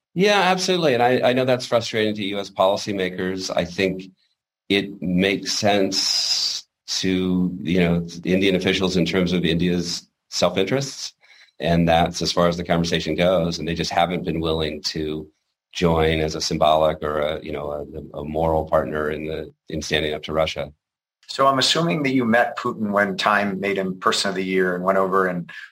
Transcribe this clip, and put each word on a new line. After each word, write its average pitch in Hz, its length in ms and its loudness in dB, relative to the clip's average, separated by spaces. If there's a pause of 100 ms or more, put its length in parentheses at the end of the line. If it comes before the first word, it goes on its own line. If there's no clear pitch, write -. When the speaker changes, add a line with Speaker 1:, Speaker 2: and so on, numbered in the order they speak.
(140)
Speaker 1:
Yeah, 202 260 4
absolutely. 180 540 2
And 117 80 2
I, 123 280 4
I - 20 4
know 127 120 0
that's 127 220 0
frustrating 110 480 0
to 104 100 -6
U 101 140 -4
S 98 100 -6
policymakers. 95 1080 0
I 92 100 0
think 92 400 -2 (640)
it 98 340 -2
makes 92 500 0
sense - 1120 0 (360)
to, 92 600 0
you 90 200 2
know, 85 260 2 (180)
Indian 92 300 2
officials 92 420 0
in 87 80 2
terms 87 280 0
of 87 120 0
India's 85 640 0 (220)
self-interests. 98 800 -2 (460)
And 85 300 2
that's 82 340 2
as 82 100 -2
far 87 160 4
as 85 80 0
the 87 80 -6
conversation 85 500 0
goes. 87 440 2
And 78 80 -8
they 85 80 -2
just 82 160 -4
haven't 87 340 0
been 82 160 -2
willing 80 480 -2
to 78 400 -6 (440)
join 80 480 2
as 78 140 -2
a 80 60 -8
symbolic 78 640 2
or 76 160 -2
a, 76 240 -2
you 73 100 -10
know, 73 200 -6
a, 73 460 -10
a 73 60 -8
moral 78 400 0
partner 76 460 0
in 76 160 -6
the, 78 260 -8 (160)
in 80 140 -6
standing 76 320 -2
up 76 100 -8
to 78 80 -10
Russia. 76 400 -2 (560)
Speaker 2:
So 135 180 0
I'm 139 120 4
assuming 160 460 0
that 131 80 0
you 131 120 2
met 117 320 2
Putin 110 360 -4
when 98 240 2
Time 101 420 0
made 98 180 -2
him 92 220 -4
Person - 300 0
of 92 80 -4
the 95 80 -2
Year 92 300 2
and 90 100 -6
went 95 120 2
over 95 300 2
and 87 240 -4 (220)